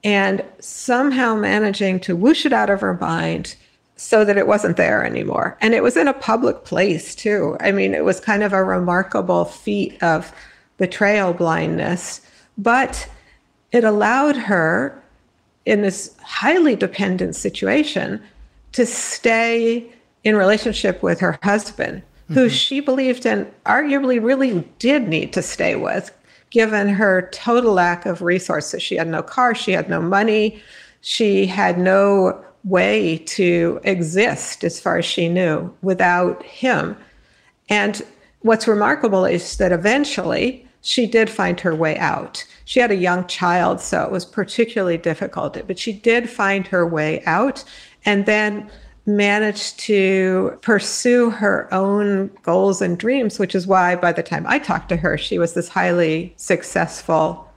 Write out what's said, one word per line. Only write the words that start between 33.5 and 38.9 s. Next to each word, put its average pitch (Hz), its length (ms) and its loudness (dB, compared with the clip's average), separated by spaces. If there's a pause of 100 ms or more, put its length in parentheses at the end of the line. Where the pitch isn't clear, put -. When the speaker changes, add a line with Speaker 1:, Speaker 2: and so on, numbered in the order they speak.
Speaker 1:
exist, 180 800 -2
as 170 120 -4
far 175 200 -2
as 170 80 -2
she 170 240 -2
knew, 175 520 0
without 180 600 0
him. 208 540 -2 (720)
And 208 320 0 (400)
what's 226 260 2
remarkable 208 560 2